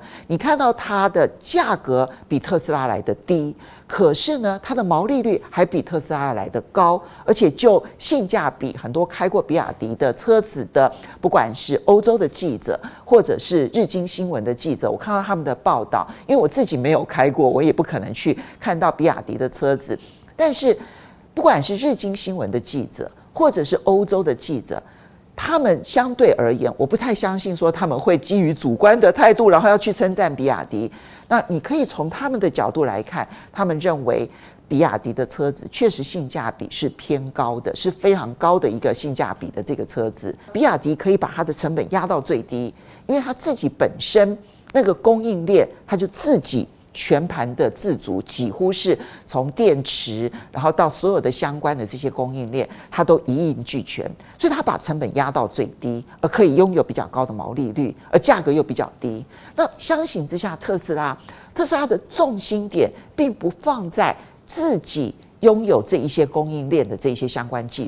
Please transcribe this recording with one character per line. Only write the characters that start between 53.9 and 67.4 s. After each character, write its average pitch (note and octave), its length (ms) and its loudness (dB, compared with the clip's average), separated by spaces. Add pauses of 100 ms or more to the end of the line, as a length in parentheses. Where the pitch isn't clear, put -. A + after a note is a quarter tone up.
所 E4+ 120 2
以 D#4 40 0
它 D4 80 -4
把 - 160 -2
成 D#3 220 -6
本 C3+ 160 -4
压 C#3 160 0
到 B2 160 0
最 A#2 180 -4 (140)
低， A#2+ 240 -6 (160)
而 D#3+ 80 -2
可 G#3+ 160 4
以 D3 140 4
拥 F#3 160 6
有 D3 100 4
比 - 100 -6
较 - 140 -6
高 B2+ 180 -2
的 A#2 60 -8
毛 G#2+ 220 -8
利 B2+ 180 -4
率， C3+ 240 -4 (160)
而 F3 80 6
价 G3 220 4
格 D3 100 0
又 D3+ 100 2
比 - 120 -2
较 - 260 -6
低。 A#2+ 260 -8 (300)
那 E4 100 2 (120)
相 D#4+ 280 -2
形 D#3+ 220 -6
之 F3 100 -6
下， F3 200 -6
特 F#3+ 200 -4
斯 - 160 -6
拉， D3 240 -4 (380)
特 E4+ 100 0
斯 E4 80 -2
拉 C#4+ 140 0
的 - 100 2 (120)
重 C4+ 280 0
心 G#3 300 -4
点 D#3+ 240 0 (240)
并 C#4 180 0
不 E3+ 160 -4
放 A#3+ 400 -4
在 E3+ 240 0 (340)
自 D#4 320 -2
己 B2+ 340 -6 (280)
拥 A3 220 4
有 D3 220 2
这 F#3 120 0
一 C3+ 100 -2
些 D3 180 0
供 D3+ 240 -4
应 D3 180 -8
链 C#3 200 0
的 G2 100 -8
这 C#3 120 -2
一 B2 60 -4
些 B2+ 120 -6
相 A#2+ 200 -6